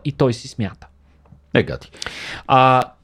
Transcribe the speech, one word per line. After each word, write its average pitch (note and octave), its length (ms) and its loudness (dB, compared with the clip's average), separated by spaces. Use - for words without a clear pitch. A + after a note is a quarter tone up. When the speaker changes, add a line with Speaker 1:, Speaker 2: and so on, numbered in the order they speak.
Speaker 1:
и D3 60 -4
той C3+ 220 0
си - 140 -12
смята. - 400 -10
Speaker 2:
Е, A2+ 100 4
гади. - 240 -10
Speaker 1:
А, C3 360 4